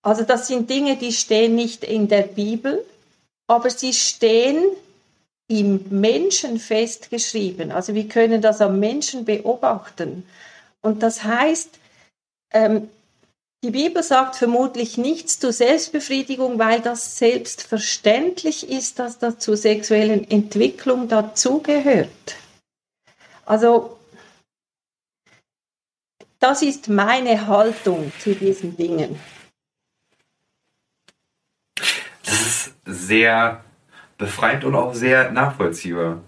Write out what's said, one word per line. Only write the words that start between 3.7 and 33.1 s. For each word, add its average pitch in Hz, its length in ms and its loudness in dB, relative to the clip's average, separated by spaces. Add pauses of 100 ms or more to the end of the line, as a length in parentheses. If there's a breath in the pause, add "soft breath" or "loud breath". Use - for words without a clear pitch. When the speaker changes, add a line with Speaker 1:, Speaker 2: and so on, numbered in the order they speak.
Speaker 1:
sie 254 220 -4
stehen 240 720 2 (840)
im 202 440 0
Menschen 240 680 0
festgeschrieben. 214 1120 -4
Also 185 240 -4
wir 214 140 -2
können 226 340 4
das 214 180 4
am 196 200 4
Menschen 247 440 -2
beobachten. 208 1000 -4 (540 loud breath)
Und 220 240 -2
das 226 180 -2
heißt, 254 480 0 (840 soft breath)
ähm, 214 360 2 (760)
die 240 60 -4
Bibel 330 320 0
sagt 262 320 2
vermutlich 240 640 -2
nichts 294 400 -4
zur 247 140 -2
Selbstbefriedigung, 269 1040 0
weil 226 220 2
das 233 360 -6
selbstverständlich 247 1500 -2
ist, 262 300 -6
dass 240 220 -8
das 233 180 -4
zur 214 180 0
sexuellen 214 720 2
Entwicklung 220 800 0
dazugehört. 254 1000 2 (1400 soft breath)
Also, 226 520 2 (2500 soft breath)
das 269 220 2
ist 277 260 -2
meine 214 580 2
Haltung 202 720 2
zu 202 160 0
diesen 190 420 -2
Dingen. 160 440 -4 (3000 loud breath)
Speaker 2:
Das - 160 -2
ist 113 320 -4 (120)
sehr 113 800 0 (540 soft breath)